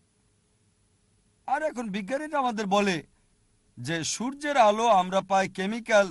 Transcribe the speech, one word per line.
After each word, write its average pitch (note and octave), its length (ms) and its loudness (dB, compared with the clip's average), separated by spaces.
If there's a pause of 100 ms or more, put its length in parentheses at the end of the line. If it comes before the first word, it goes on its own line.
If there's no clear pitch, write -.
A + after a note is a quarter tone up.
(1500)
আর C#4 160 -2
এখন B3 260 -4
বিজ্ঞানীরা C4+ 500 -6
আমাদের A3 280 -2
বলে G3+ 280 2 (840)
যে D#3 240 -4
সূর্যের C#4+ 540 -4
আলো A3 300 4
আমরা F#3+ 340 2
পাই F#3+ 280 0
কেমিক্যাল G#3 600 0